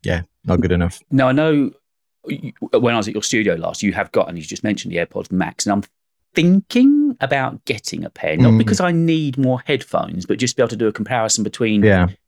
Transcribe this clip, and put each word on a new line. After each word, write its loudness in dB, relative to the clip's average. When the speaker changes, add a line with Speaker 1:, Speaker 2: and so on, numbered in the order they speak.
Speaker 1:
yeah, -2
not 0
good 0
enough. 0
Speaker 2:
Now, 4
I 2
know 2
you, -10
when 2
I 0
was -2
at -8
your -4
studio 0
last, -6
you 2
have -4
got, 0
and -10
you -12
just -12
mentioned -4
the -2
AirPods -6
Max, -4
and 0
I'm -2
thinking 4
about -4
getting -8
a -10
pair, -4
not 6
Speaker 1:
Mm. 6
Speaker 2:
because 2
I 0
need 0
more 0
headphones, -4
but -2
just -2
be 0
able 0
to -6
do 0
a 0
comparison -2
between 0
Speaker 1:
Yeah. 6